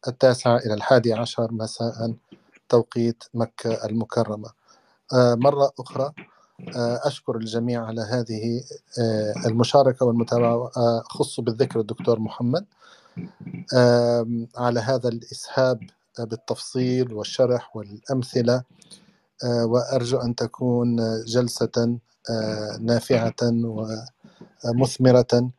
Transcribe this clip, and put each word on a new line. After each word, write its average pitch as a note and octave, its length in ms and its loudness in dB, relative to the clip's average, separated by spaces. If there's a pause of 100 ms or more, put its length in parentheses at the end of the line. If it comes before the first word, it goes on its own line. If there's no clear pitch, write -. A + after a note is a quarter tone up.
التاسعة B2 480 4
إلى A2 180 -2
الحادي A#2 380 4
عشر A2+ 400 -4
مساء A2+ 600 -6 (540)
توقيت A#2 560 2 (100)
مكة A2+ 520 -4
المكرمة. G#2+ 600 -4 (640)
آه، B2 220 6
مرة C#3 440 2
أخرى، C3+ 340 -6 (640)
آه، A#2+ 280 -2
أشكر C3+ 320 -4
الجميع A#2 500 -4
على A2+ 160 -6
هذه، A#2 600 -4 (380)
آه، G#2+ 340 0 (120)
المشاركة B2+ 600 4
والمتابعة. A#2 680 2
آه، A#2 340 2
أخص - 300 -4
بالذكر A#2 400 0
الدكتور A2 400 0
محمد، B2 460 -2 (1080)
آم، A#2+ 840 4
على A#2+ 240 0
هذا B2 280 0
الإسهاب A#2 720 -2 (380)
بالتفصيل B2 960 -4
والشرح A#2 640 -2
والأمثلة، A#2+ 880 -2 (840)
آه، A#2+ 220 0
وأرجو B2 520 0
أن A#2+ 160 -2
تكون A#2+ 640 -2 (280)
جلسة، A#2+ 760 0 (320)
آه، A2 500 -4
نافعة A2+ 540 0 (1300)
ومثمرة B2 960 4